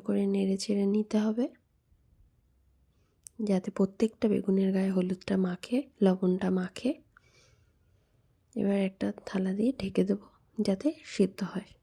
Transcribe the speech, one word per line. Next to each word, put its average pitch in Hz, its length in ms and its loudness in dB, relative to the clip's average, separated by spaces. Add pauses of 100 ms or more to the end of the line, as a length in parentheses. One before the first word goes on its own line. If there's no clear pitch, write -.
করে 202 160 2 (120)
নেড়ে 196 300 2
চেড়ে 202 220 0
নিতে 214 320 0
হবে 220 280 0 (2000)
যাতে 185 220 0
প্রত্যেকটা 202 600 -2
বেগুনের 190 400 2
গায়ে 190 240 0
হলুদটা 185 400 -2 (100)
মাখে, 180 320 -4 (260)
লবণটা 185 460 2
মাখে। 185 400 -2 (1600)
এবার 202 240 0 (100)
একটা 190 180 -6 (220)
থালা 190 300 -2
দিয়ে 233 220 2
ঢেকে 196 280 0
দেবো 202 180 -2 (400)
যাতে 196 220 0 (260)
সিদ্ধ - 260 0 (120)
হয়। - 160 -8 (140)